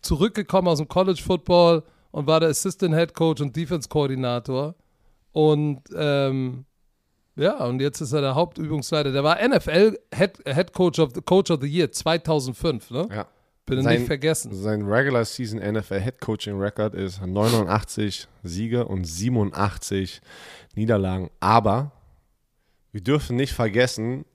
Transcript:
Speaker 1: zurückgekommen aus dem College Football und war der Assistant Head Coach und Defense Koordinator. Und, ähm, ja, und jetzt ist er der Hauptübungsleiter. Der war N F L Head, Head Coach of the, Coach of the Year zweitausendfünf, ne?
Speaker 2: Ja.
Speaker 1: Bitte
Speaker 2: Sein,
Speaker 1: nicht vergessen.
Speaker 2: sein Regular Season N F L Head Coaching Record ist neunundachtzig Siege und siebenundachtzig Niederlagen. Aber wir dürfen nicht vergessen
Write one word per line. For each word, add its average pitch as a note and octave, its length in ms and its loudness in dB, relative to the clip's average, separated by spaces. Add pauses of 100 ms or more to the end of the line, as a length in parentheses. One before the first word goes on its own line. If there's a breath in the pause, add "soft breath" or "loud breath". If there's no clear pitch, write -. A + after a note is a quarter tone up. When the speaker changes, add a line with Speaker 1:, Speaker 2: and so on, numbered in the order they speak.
Speaker 1:
zurückgekommen F#3 640 0
aus D#3+ 100 2
dem D3+ 100 -4
College F#3 360 0
Football E3+ 580 4 (280 soft breath)
und D3 160 -6
war D#3+ 140 4
der E3 100 4
Assistant E3+ 440 0
Head E3 200 2
Coach D#3+ 260 0
und C#3 160 -4
Defense D#3+ 320 -4
Koordinator. C3 880 -2 (580)
Und, D3+ 500 2 (140)
ähm, C3+ 680 -2 (720)
ja, F#3+ 300 0
und B2 160 -2
jetzt C#3 200 -2
ist B2+ 120 -6
er D3+ 80 0
der C3+ 140 -2
Hauptübungsleiter. D3+ 760 -2
Der C#3 120 0
war E3+ 160 2
N B3 120 2
F A3 140 2
L F#3+ 320 4 (160)
Head, F#3+ 320 2
Head D#3 260 0
Coach F3 260 0
of D3+ 160 4
the, F3+ 60 -6
Coach F#3+ 300 2
of D3+ 100 2
the C#3 80 -4
Year D#3 220 0
zweitausendfünf, D3+ 1000 -2
ne? D3+ 200 -4
Speaker 2:
Ja. G#2 160 -6 (400)
Speaker 1:
Bitte C3 160 0
Speaker 2:
Sein, A#2 160 4
Speaker 1:
nicht B2 80 0
vergessen. C#3+ 480 -2
Speaker 2:
sein G#2 280 -2
Regular A#2 420 2
Season A2 360 -8
N G#2 140 -2
F G#2+ 160 -4
L G2 100 -2
Head A2+ 200 -6
Coaching G#2 380 -6
Record G#2 360 -2
ist F#2+ 260 -6
neunundachtzig G#2 1080 0 (160)
Siege A2+ 420 -2
und F#2+ 180 -4
siebenundachtzig G2 1160 -2 (560 loud breath)
Niederlagen. F#2+ 540 0 (100)
Aber A2 500 2 (1000)
wir G2+ 100 -10
dürfen C3 340 0
nicht C3 160 0
vergessen A#2+ 720 0 (100)